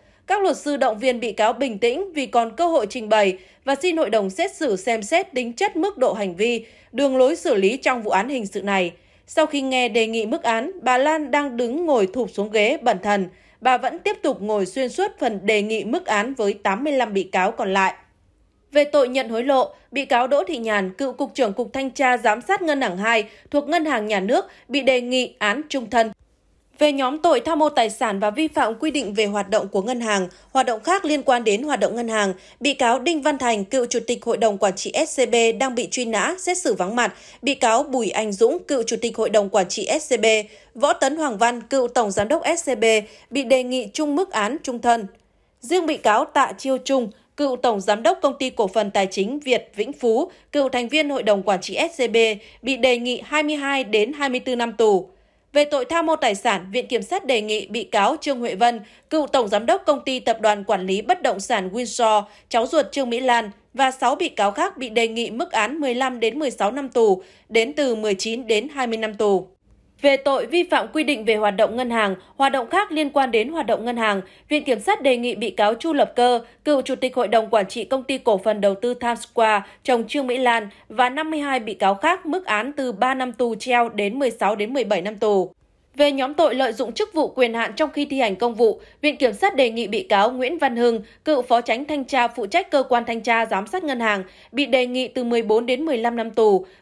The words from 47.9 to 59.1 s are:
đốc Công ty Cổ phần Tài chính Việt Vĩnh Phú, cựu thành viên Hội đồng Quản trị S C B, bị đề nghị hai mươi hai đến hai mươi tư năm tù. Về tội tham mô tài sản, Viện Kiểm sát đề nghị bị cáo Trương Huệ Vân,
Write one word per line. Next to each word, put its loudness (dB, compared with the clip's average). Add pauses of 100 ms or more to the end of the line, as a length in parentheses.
đốc 4
Công 0
ty -2
Cổ 0
phần 0
Tài 2
chính -4
Việt 0
Vĩnh -4
Phú, 0 (220)
cựu 2
thành -4
viên 0
Hội -4
đồng 2
Quản 0
trị -8 (140)
S -4
C 0
B, 2 (460)
bị -2
đề 2
nghị -6
hai 0
mươi -2
hai -2
đến 0
hai -4
mươi -4
tư -4
năm -2
tù. 2 (440)
Về 6
tội -2
tham 0
mô 2
tài 0
sản, -2
Viện -4
Kiểm -2
sát -4
đề 0
nghị -4
bị -6
cáo 2
Trương -2
Huệ -4
Vân, 2 (300)